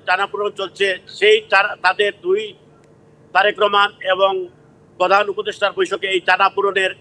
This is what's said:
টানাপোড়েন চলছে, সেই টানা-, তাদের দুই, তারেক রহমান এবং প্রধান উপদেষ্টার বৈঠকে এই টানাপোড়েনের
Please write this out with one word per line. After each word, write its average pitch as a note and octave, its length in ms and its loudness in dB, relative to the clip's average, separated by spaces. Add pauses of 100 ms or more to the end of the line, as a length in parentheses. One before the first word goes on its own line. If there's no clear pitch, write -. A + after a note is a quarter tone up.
টানাপোড়েন G3 460 -2
চলছে, F#3+ 460 -6 (100)
সেই G#3+ 340 2
টানা-, G3+ 400 0
তাদের G3 300 0 (100)
দুই, G3 320 -2 (760)
তারেক G3+ 280 2
রহমান G3+ 320 2 (100)
এবং F#3+ 460 0 (500)
প্রধান G3 320 2
উপদেষ্টার G3+ 420 -4
বৈঠকে F#3+ 360 -4
এই F#3+ 120 -2
টানাপোড়েনের F#3+ 800 0